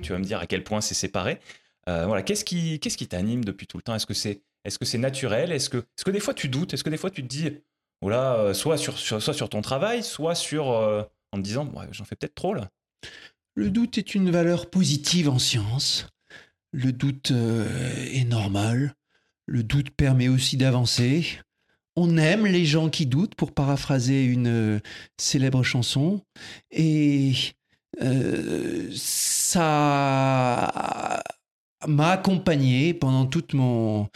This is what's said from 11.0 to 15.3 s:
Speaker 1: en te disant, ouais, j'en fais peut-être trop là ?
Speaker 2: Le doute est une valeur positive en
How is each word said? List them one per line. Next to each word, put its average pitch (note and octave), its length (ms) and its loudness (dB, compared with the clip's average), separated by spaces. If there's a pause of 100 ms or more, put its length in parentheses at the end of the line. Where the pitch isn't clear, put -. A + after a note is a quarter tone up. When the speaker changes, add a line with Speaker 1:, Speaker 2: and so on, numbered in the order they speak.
Speaker 1:
en G2+ 60 -6
te G2 60 -4
disant, B2 320 -4
ouais, F#2 160 -12
j'en - 120 -14
fais G#2+ 120 -12
peut-être - 180 -10
trop G3 220 -4
là ? G#2+ 160 -8 (840)
Speaker 2:
Le G#3 160 0
doute A#3 300 0
est - 160 -8
une F#3+ 160 2
valeur E3+ 400 2
positive D3+ 580 2
en B2+ 80 2